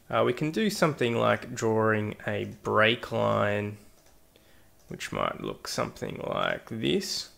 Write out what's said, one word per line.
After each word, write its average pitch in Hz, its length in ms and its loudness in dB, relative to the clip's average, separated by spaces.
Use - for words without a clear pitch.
Uh, 117 160 4
we 123 60 2
can 151 200 0
do 208 180 2
something 135 480 2
like 113 360 2
drawing 110 640 2
a 104 180 -2
break 110 480 4
line, 107 680 0
which - 240 -10
might 50 300 -2
look - 260 -8
something - 560 -6
like - 460 -2
this, 135 680 -2